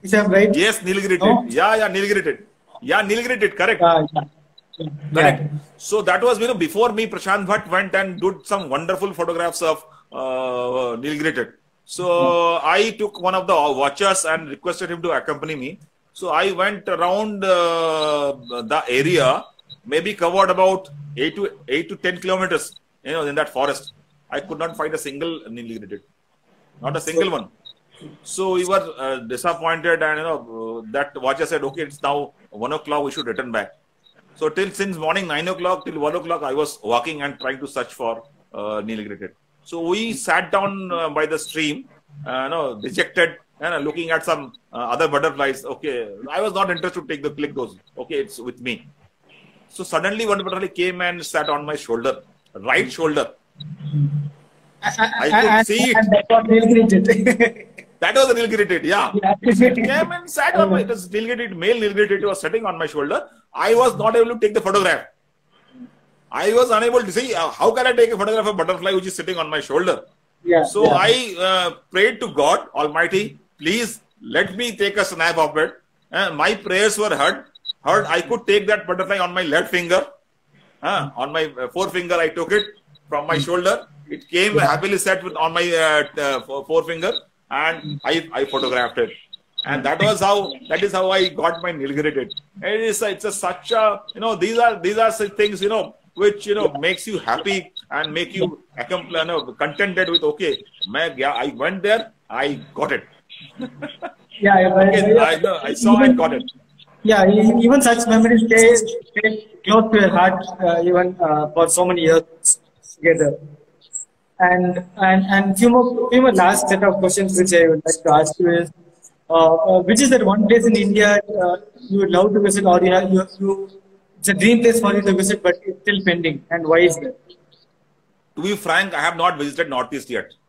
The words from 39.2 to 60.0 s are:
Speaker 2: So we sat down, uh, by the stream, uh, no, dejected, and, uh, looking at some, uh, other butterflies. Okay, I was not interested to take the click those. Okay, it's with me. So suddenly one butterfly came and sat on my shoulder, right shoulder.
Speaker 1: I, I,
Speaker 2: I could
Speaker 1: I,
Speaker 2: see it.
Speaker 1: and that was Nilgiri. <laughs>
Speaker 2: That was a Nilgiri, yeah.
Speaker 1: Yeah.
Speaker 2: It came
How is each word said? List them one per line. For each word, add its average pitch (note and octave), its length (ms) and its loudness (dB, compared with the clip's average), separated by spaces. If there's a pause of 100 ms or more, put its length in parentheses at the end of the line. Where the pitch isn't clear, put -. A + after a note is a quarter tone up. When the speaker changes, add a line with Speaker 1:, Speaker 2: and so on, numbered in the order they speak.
Speaker 2:
So E3+ 100 -10 (120)
we A3 200 -4
sat F3+ 440 -2
down, G3 420 -4
uh, D#3+ 100 -4
by D3+ 240 -2
the D#3 140 -4
stream, D#3 420 -6 (360)
uh, C3 280 -6
no, E3 80 -4 (240)
dejected, E3+ 500 -2 (240)
and, E3+ 140 -6
uh, D#3 140 -4
looking E3 240 -6
at D#3+ 180 -2
some, D3 240 -4 (180)
uh, A#2+ 140 -8 (100)
other D#3 200 0
butterflies. C#3 580 -2
Okay, C3+ 240 -8 (400)
I - 80 -4
was G3+ 80 -6
not F#3+ 220 -2
interested F3 260 -8
to C#3+ 120 -18
take C#3 140 -12
the C#3+ 40 -6
click C#3+ 240 -8
those. A2+ 200 -10 (220)
Okay, C#3 300 -8
it's - 120 -20
with A#2+ 220 -14
me. A#2+ 260 -8 (800)
So - 160 -16
suddenly G3+ 420 -4
one G3+ 220 0
butterfly F#3+ 200 -6
came F3+ 340 -4
and F3 320 -6
sat D3+ 160 -2
on D3 160 -4
my D3+ 100 -6
shoulder, A#2+ 400 -4 (560)
right F#3+ 180 0 (100)
shoulder. D3+ 280 0 (1500)
Speaker 1:
I, - 160 -4
I, A3 280 -2
Speaker 2:
I G#3+ 160 2
could A3 80 4 (100)
Speaker 1:
I, A3 40 4
Speaker 2:
see A3 280 0
it. A3 60 4
Speaker 1:
and A3 160 4
that G3+ 160 2
was A3+ 160 6
Nilgiri. A3+ 1300 4
<laughs> - 40 -20 (260)
Speaker 2:
That G3 140 0
was C4 140 6
a B3 40 6
Nilgiri, G#3 520 0
yeah. G3+ 260 0 (100)
Speaker 1:
Yeah. F#3+ 200 2
Speaker 2:
It A#3+ 340 4
came C4+ 420 -2